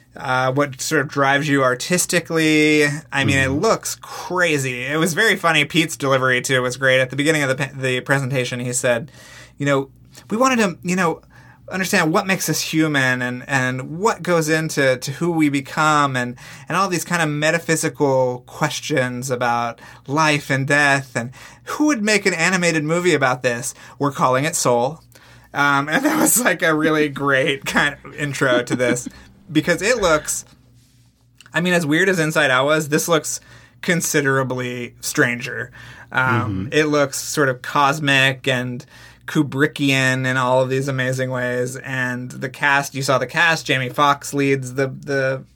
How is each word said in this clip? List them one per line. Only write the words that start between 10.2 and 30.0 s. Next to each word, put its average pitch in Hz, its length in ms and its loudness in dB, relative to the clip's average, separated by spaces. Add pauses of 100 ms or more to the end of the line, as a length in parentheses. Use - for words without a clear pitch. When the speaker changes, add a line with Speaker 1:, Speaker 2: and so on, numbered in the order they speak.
Speaker 1:
"We 208 80 -4
wanted 262 220 2
to, 180 240 0
you 180 120 -2
know, 175 280 -2 (480)
understand 185 400 0
what 190 160 0
makes 185 220 -2
us 156 100 -2
human 139 600 0
and, 123 260 -6
and 131 500 -2
what 202 240 0
goes 165 280 0
into 151 480 2
to 135 160 -10
who 170 180 -2
we 156 160 2
become 143 720 0
and, 123 180 -4 (320)
and 156 80 -4
all 190 140 0
these 170 160 -4
kind 175 160 -2
of 156 80 0
metaphysical 147 1160 0
questions 131 840 -4
about 120 480 -2 (260)
life 147 440 2
and 135 180 0
death 143 480 2
and 120 160 -4 (320)
who - 220 -2
would 269 180 2
make 208 220 2
an 185 80 2
animated 170 500 2
movie 170 300 2
about 127 280 2
this? 123 320 -2 (260)
We're 139 120 0
calling 135 320 0
it 160 140 -2
Soul." 127 440 0 (520)
Um, 143 340 2
and 160 160 0
<laughs> - 0 -
that 311 160 2
was, - 220 2
like, 180 200 0
a 160 140 2
really 156 320 2
great 139 560 0
kind 147 400 0
of 139 120 -18
intro 135 480 0
to 127 120 -4
this 123 320 0 (220)
Speaker 2:
<laughs> - 200 -20
Speaker 1:
because 160 320 0
it 220 200 0